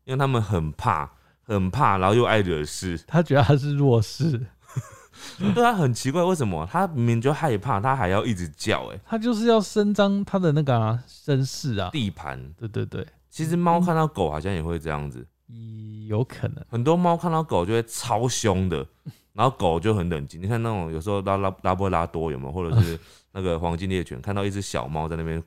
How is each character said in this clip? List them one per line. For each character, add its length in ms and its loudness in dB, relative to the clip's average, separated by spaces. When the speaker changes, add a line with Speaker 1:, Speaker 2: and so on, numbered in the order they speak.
Speaker 1:
因 100 -6
为 20 0
它 120 2
们 120 2
很 320 0
怕， 380 -2
很 260 0
怕， 300 2
然 100 4
后 60 4
又 100 6
爱 140 4
惹 260 0
事。 320 -6
Speaker 2:
它 120 2
觉 140 0
得 80 6
它 140 6
是 180 -2
弱 260 4
势。 460 -2
Speaker 1:
<laughs> 120 2
对 120 4
啊， 100 6
很 180 4
奇 200 -2
怪， 100 2
为 100 2
什 140 0
么？ 240 -2
它 160 0
明 180 0
明 160 4
就 120 2
害 260 0
怕， 220 -2
它 160 0
还 100 0
要 180 2
一 80 0
直 180 -4
叫 360 -4
欸。 180 -12
Speaker 2:
它 140 -4
就 160 0
是 120 -2
要 140 6
伸 320 2
张 320 2
它 140 0
的 140 4
那 100 2
个 160 2
啊， 300 0
身 360 0
势 300 -4
啊。 160 -2
Speaker 1:
地 180 -2
盘。 320 -8
Speaker 2:
对， 120 -10
对， 180 -4
对。 180 -8
Speaker 1:
其 160 -6
实 120 0
猫 240 4
看 160 2
到 100 4
狗 240 0
好 80 -4
像 140 -2
也 100 -2
会 160 -2
这 100 -8
样 220 -4
子。 160 -14
Speaker 2:
嗯。 580 -14
有 160 0
可 240 -6
能。 220 -10
Speaker 1:
很 140 -2
多 140 4
猫 200 4
看 160 -2
到 100 2
狗 240 0
就 60 0
会 100 2
超 460 -2
凶 400 0
的， 180 -2
然 120 0
后 120 2
狗 240 2
就 120 2
很 160 0
冷 200 -4
静。 120 -18
你 60 -6
看 160 -2
那 60 -2
种 240 -4
有 80 -4
时 100 -4
候 120 0
拉， 160 0
拉， 140 0
拉 120 2
布 140 0
拉 180 0
多 240 -4
有 80 -6
没 80 -10
有？ 60 -8
或 160 -4
者 120 6
是 180 2
那 100 -8
个 160 -2
黄 180 -2
金 140 -6
猎 140 -2
犬， 160 -12
Speaker 2:
<laughs> 20 -14
Speaker 1:
看 100 -6
到 120 -2
一 60 -2
只 120 -4
小 240 -6
猫 220 -4
在 80 -6
那 80 -6
边 220 -4